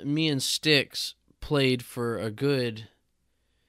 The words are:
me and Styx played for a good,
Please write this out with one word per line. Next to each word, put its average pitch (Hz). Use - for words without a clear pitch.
me 156
and 135
Styx -
played 131
for 117
a 107
good, 120